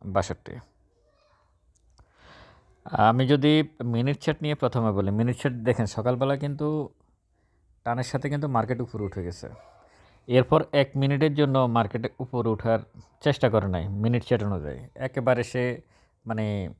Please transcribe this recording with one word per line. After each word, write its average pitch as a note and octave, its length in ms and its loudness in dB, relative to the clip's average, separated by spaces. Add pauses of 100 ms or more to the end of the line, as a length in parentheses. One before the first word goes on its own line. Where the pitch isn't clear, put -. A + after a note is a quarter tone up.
বাষট্টি। F#2+ 460 -4 (2250)
আমি A#2 440 4
যদি D3+ 360 4 (200)
মিনিট A#2+ 340 0
চার্ট - 240 -4
নিয়ে D3+ 140 -2
প্রথমে A#2+ 360 0
বলি, G2 200 0
মিনিট A#2 300 0
চার্ট B2+ 160 -2
দেখেন A#2 280 0
সকালবেলা B2 520 -2
কিন্তু D3 520 -4 (920)
টানের A#2+ 200 -2
সাথে C3+ 260 -4
কিন্তু D3 180 -4
মার্কেট A#2+ 340 0
উপরে A2 220 -6
উঠে G2 200 -6
গেছে। F2 260 -10 (760)
এরপর B2+ 440 4
এক C#3 240 2
মিনিটের C#3 400 2
জন্য C#3 220 2
মার্কেট A#2 600 0
উপরে A#2+ 300 -2
ওঠার A2+ 300 0 (420)
চেষ্টা C3+ 280 2
করে G#2 180 2
নাই F2+ 200 -2
মিনিট A2+ 360 0
চার্ট A2+ 200 0
অনুযায়ী, D2+ 360 -6 (160)
একেবারে B2+ 480 0
সে B2 380 -4 (440)
মানে G#2+ 440 -4 (100)